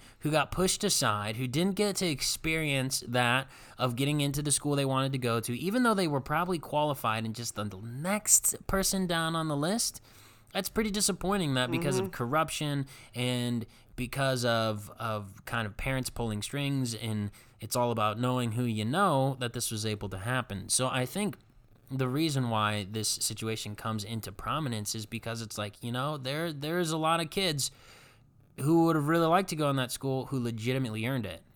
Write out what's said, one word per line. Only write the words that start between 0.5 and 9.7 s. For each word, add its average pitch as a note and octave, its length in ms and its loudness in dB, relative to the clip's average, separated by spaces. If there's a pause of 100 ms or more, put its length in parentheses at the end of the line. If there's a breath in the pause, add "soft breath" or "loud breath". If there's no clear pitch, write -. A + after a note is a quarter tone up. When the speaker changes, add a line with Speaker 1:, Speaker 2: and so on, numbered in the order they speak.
Speaker 1:
pushed F3+ 320 2
aside, A2 540 2
who B2+ 100 -2
didn't F3 300 0
get G#3 200 2
to F#3 80 0
experience C#3+ 1040 0
that B2 400 2 (300 loud breath)
of A#2+ 180 0
getting C#3+ 240 2
into C#3+ 220 0
the D3 100 0
school C#3+ 240 2
they C#3 80 4
wanted C3+ 300 0
to C3+ 40 0
go A#2 220 0
to, A#2+ 180 -4
even G3 260 0
though A3+ 100 6
they F#3+ 120 2
were C#3+ 140 2
probably E3+ 400 0
qualified C3+ 640 0
and A2 100 -4
just A#2 220 -8
the G#2 80 -4 (180)
next D3 720 2 (120)
person F#3+ 400 2
down E3 300 2
on D#3+ 100 0
the D3 80 0
list, F3 460 0 (520 loud breath)